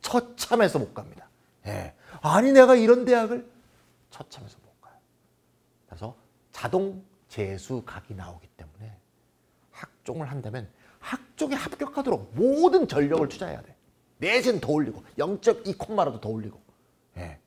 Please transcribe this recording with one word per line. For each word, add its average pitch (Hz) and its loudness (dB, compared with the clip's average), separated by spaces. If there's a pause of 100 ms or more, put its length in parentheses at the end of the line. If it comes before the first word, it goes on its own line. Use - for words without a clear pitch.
처참해서 240 0
못 113 -6
갑니다. - -18 (380)
예. 101 -10 (260)
아니, 196 4
내가 262 12
이런 240 6
대학을, 240 0 (600)
처참해서 - -20
못 - -20
가요. - -20 (920)
그래서 107 -16 (360)
자동 190 -4 (260)
재수 101 -8
각이 - -18
나오기 87 -18
때문에 98 -20 (760)
학종을 - -14
한다면 120 -12 (300)
학종에 - -8
합격하도록 269 -6
모든 285 2
전력을 147 0
투자해야 135 -10
돼. - -20 (420)
내신 220 0
더 - -6
올리고 151 -4 (140)
영점이 202 -2
콤마라도 160 -4
더 104 -10
올리고, 110 -10 (560)
예. 80 -16